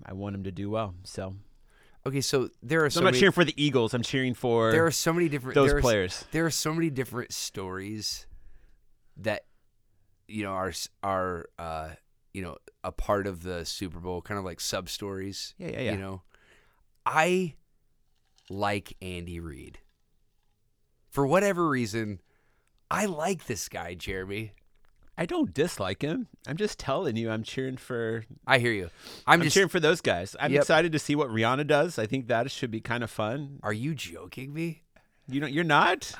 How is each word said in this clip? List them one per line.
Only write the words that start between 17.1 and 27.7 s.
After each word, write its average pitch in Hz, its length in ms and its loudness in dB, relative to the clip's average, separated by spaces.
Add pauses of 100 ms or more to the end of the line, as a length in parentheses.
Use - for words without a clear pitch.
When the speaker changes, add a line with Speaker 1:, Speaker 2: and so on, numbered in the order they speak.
Speaker 2:
like 101 520 -2
Andy 87 380 -8
Reid. 78 400 -14 (1300)
For 139 180 0
whatever 180 420 2
reason, 113 520 -2 (680)
I 202 160 0
like 175 400 -2
this - 240 -6
guy, 87 240 -10
Jeremy. 98 600 -8 (600)
Speaker 1:
I 175 120 -2
don't 320 260 0
dislike 107 480 -2
him. 170 260 -2 (200)
I'm 139 100 -6
just 208 220 -2
telling 135 360 -2
you, 113 140 -2
I'm 110 140 -2
cheering 131 340 -6